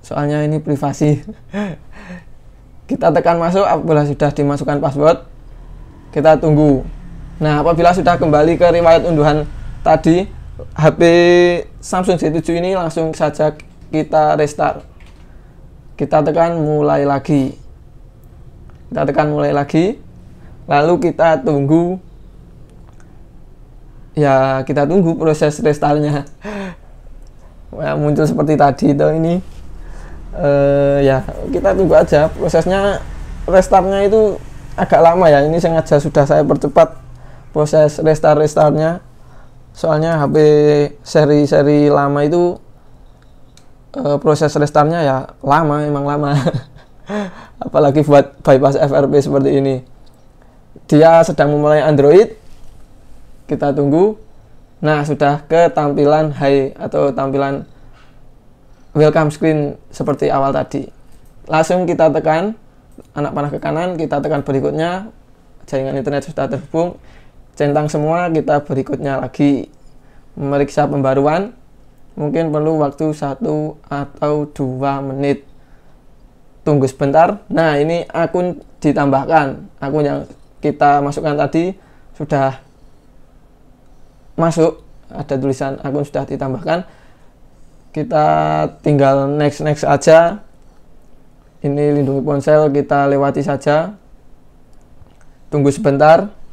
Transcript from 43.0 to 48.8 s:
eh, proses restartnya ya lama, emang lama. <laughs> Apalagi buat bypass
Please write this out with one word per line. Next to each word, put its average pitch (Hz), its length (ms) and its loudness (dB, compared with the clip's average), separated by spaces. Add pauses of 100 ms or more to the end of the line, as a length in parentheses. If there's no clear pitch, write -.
eh, 147 240 -2
proses 151 400 2
restartnya 151 480 0
ya 131 100 0 (220)
lama, 147 480 0
emang 143 240 -4
lama. 147 240 -2 (640)
<laughs> - 720 -10
Apalagi 147 320 2
buat 143 400 2
bypass 139 400 2